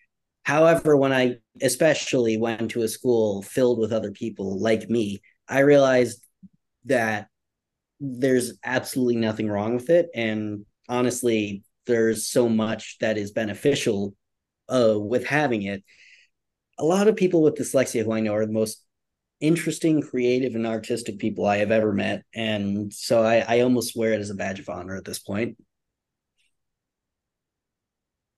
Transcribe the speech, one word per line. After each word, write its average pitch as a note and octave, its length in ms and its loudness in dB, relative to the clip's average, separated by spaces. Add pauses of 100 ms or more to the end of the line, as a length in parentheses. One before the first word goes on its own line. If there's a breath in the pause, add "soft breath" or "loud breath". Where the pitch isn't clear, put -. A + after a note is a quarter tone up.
(440 loud breath)
However, D#3 520 4
when C3+ 160 4
I B2+ 260 2 (240)
especially C3 760 2
went A2+ 340 -4
to A#2+ 120 -4
a A2 40 0
school A2 540 0
filled B2 380 0
with A2 120 -2
other G#2+ 200 -4
people G2 480 -6
like G#2 280 0
me, G#2+ 340 -2 (260 soft breath)
I C3 120 0
realized C3 640 4 (640)
that A2+ 420 -2 (720)
there's B2+ 540 0 (100)
absolutely B2 520 -2
nothing A2 340 -2
wrong G#2 260 -2
with B2 140 -4
it. E3+ 240 4
And G#2+ 520 -4 (220)
honestly, A#2+ 760 0 (240)
there's A2+ 400 0
so B2 200 2
much A2 520 -2
that A2 180 -2
is G2+ 140 -6
beneficial, G#2 840 -2 (540)
uh, A#2+ 260 4
with A2 300 -2
having C3+ 380 0
it. G2 200 -8 (960 soft breath)
A - 80 -2
lot F#3+ 220 2
of G#3+ 80 6
people F3 260 2
with D3+ 140 4
dyslexia B2+ 480 0
who A2 100 -2
I A2 60 -2
know G#2+ 160 -2
are G#2+ 100 0
the G#2+ 60 -4
most A2 320 -2 (560)
interesting, D#3+ 600 0
creative, B2 520 0
and A2+ 140 -4
artistic A2 500 -6
people G#2 300 -4
I G2+ 100 2
have G#2 140 0
ever A2 200 2
met. G2+ 320 -2 (100)
And G#2 600 -4
so A2+ 300 0
I, A2+ 240 4
I A#2+ 140 2
almost B2 340 0
wear A2+ 180 0
it G#2 80 -2
as G2+ 80 -8
a G2+ 60 -10
badge G2 240 -8
of - 100 -14
honor F2 260 -10
at - 80 -10
this F#2 140 -10
point. - 400 -6 (2750)